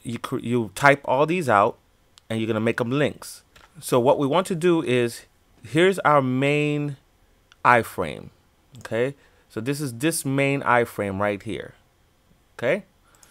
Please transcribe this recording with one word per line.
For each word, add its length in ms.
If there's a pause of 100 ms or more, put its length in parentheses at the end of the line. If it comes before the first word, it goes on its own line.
you 160
cr-, 220
you 360
type 300
all 200
these 220
out, 300 (520)
and 100
you're 80
gonna 120
make 220
'em 100
links. 520 (360)
So 200
what 180
we 80
want 220
to 80
do 260
is, 440 (380)
here's 360
our 220
main 760 (640)
iframe, 640 (500)
okay? 360 (340)
So 120
this 180
is 140
this 320
main 360
iframe 580
right 220
here, 340 (800)
okay? 280 (460)